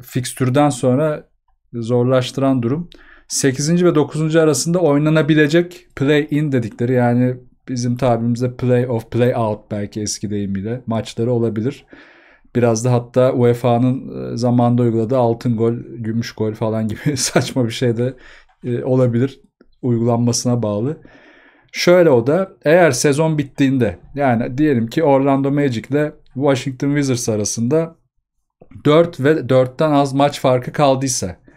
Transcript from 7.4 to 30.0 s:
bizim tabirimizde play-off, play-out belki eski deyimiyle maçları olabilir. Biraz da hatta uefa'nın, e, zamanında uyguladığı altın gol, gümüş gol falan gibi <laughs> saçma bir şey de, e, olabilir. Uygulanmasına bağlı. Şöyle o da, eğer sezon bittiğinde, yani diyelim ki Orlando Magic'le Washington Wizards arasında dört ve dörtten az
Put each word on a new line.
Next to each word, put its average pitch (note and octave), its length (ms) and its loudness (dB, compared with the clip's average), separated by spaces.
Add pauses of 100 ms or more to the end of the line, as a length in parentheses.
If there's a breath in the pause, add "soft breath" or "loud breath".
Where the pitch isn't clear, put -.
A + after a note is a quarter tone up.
bizim B2 280 -4
tabirimizde A#2+ 500 0
play-off, B2 640 -2
play-out A#2 500 0 (120)
belki G#2 300 -6
eski G#2 280 -6
deyimiyle G2+ 560 -6
maçları A2+ 460 -4
olabilir. A#2 540 -2 (680 loud breath)
Biraz A#2 300 2
da B2+ 80 2
hatta B2+ 400 2
uefa'nın, B2+ 1000 0
e, A#2+ 40 -6
zamanında B2 440 2
uyguladığı A2+ 360 0
altın A#2 400 0
gol, A2+ 160 0 (240)
gümüş A#2 340 -6
gol G#2+ 220 -4
falan A2 340 -4
gibi G#2 200 -6
<laughs> D3 100 0
saçma - 480 -2
bir A2 60 -4
şey A#2 260 -2
de, B2 160 -2 (500 loud breath)
e, A#2+ 200 -4
olabilir. B2+ 580 0 (400)
Uygulanmasına A#2+ 840 0
bağlı. G#2+ 340 -4 (760 soft breath)
Şöyle F3 380 4
o A#2+ 180 4
da, F#3 240 0 (140)
eğer E3 260 4
sezon D3+ 460 0
bittiğinde, C3+ 640 0 (160)
yani B2+ 420 0
diyelim C3+ 300 2
ki D#3+ 160 -2
Orlando C#3 480 2
Magic'le C#3+ 640 -2 (200)
Washington C3+ 540 -2
Wizards C#3 420 -2
arasında A#2+ 680 -2 (880)
dört E3 340 4
ve C#3 300 0
dörtten C3 420 2
az C#3 220 2